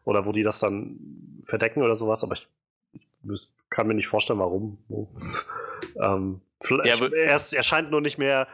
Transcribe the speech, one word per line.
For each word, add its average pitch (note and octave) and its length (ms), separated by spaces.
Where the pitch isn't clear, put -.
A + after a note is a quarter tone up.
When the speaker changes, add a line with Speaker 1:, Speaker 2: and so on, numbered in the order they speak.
Speaker 1:
Oder G2+ 220
wo G#2 60
die G#2+ 100
das G#2 160
dann G#2 400
verdecken A#2 360
oder A2+ 140
sowas, A2 280
aber A#2 100
ich, - 140
ich - 140
wüs-, G2+ 320
kann A2 160
mir A2 80
nicht G#2 140
vorstellen, G#2+ 320
warum. G2 380
Ähm, F#2+ 400
vielleicht, A#2+ 400
Speaker 2:
Ja, B2+ 60
aber D3 100
Speaker 1:
er D#3 200
ist, - 160
er C#3 100
scheint D#3 280
nur D3+ 100
nicht D3 180
mehr C3+ 360